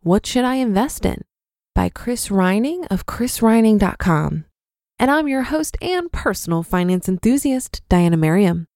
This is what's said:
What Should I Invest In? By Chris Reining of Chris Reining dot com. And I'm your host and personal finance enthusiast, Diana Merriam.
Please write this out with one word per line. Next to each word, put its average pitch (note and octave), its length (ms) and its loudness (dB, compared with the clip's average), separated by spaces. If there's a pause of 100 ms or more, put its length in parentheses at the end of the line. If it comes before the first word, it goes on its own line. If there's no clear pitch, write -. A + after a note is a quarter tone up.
What F3+ 240 2
Should B3 180 0
I B3+ 100 0
Invest B3 500 -2
In? - 200 -4 (500)
By F3+ 140 2
Chris - 420 -6
Reining G#3 540 0
of F#3 200 -4
Chris - 380 -4
Reining A3 360 6
dot G3 200 0
com. D#3 460 0 (560)
And B3+ 100 2
I'm D4+ 160 2
your C4+ 160 -2
host D4+ 400 -4
and F4 300 -4
personal E3+ 500 -2
finance F3+ 460 0
enthusiast, B3+ 800 -2
Diana F3 280 4
Merriam. E3+ 600 2